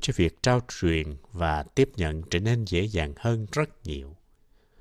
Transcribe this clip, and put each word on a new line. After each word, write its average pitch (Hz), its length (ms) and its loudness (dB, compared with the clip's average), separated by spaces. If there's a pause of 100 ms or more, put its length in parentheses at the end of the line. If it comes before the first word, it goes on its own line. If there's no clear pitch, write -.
cho - 140 -2
việc - 280 2
trao 123 180 4 (180)
truyền 80 360 0 (160)
và 78 320 0
tiếp 135 320 2
nhận 80 280 -2
trở 87 160 -2
nên 113 260 0
dễ 92 180 0
dàng 104 340 -2
hơn 113 340 -2
rất 151 180 -2 (140)
nhiều. 71 320 -10 (640)